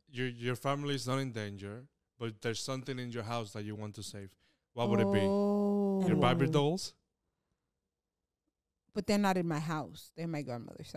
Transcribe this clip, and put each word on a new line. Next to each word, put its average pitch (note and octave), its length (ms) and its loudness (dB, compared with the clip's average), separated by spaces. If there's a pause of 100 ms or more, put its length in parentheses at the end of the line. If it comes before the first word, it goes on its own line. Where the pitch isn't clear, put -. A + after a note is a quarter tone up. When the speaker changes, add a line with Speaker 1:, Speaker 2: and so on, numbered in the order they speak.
(100)
Speaker 1:
your, B2+ 180 -4
your A#2+ 280 -4
family C#3+ 380 -2
is B2 120 -4
not C3 120 0
in C3+ 140 -4
danger, G#2 520 -8 (340)
but A2+ 220 -6
there's A2+ 200 -2
something C3 380 -6
in B2 140 -8
your A#2 120 -6
house A2+ 280 -4
that G#2+ 120 -8
you G#2+ 120 -6
want G#2 200 -10
to G#2+ 60 -10
save. G2 280 -12 (420)
What A#2+ 160 2
would G3+ 120 6
it G3+ 120 4
be? G3+ 100 6
Speaker 2:
Oh. G3+ 840 2
Speaker 1:
Your F3+ 80 6
Barbie F3+ 320 6
Speaker 3:
Oh. - 40 2
Speaker 1:
dolls? D3+ 420 0 (2000)
Speaker 2:
But G#3 140 -2
they're G3+ 100 4
not G3 180 4
in F3 120 2
my D#3 100 2
house. D#3 560 -4
They're D#3+ 100 -8
in E3 60 -4
my D3+ 120 -2
grandmother's A#2+ 540 -10